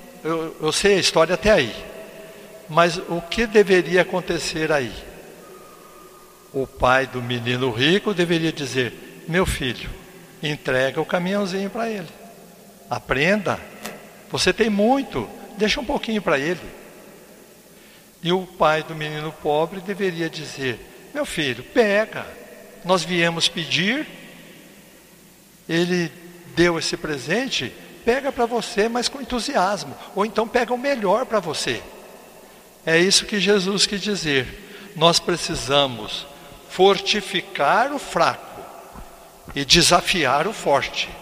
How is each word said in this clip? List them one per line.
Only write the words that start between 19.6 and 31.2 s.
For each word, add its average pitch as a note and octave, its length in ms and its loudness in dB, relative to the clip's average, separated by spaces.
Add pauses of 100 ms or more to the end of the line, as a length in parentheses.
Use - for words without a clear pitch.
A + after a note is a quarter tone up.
deveria F3 500 -4
dizer: C3 480 -6 (340)
"Meu C#4+ 140 -4
filho, B2+ 380 -4
pega. G#3 600 2 (600)
Nós F3 180 2
viemos E3+ 460 2
pedir, F3 580 -2 (1600)
ele F3 420 0 (440)
deu E3+ 240 4
esse E3 180 -4
presente, D#3 760 -4 (320)
pega C4 260 2
pra A#3+ 160 0
você, A3 420 0
mas A#3 200 -2
com C#4 120 -10
entusiasmo. G3+ 720 -2 (200)
Ou G3 100 2
então A3 240 0
pega A#3+ 240 0
o B3 60 -2
melhor A#3 480 2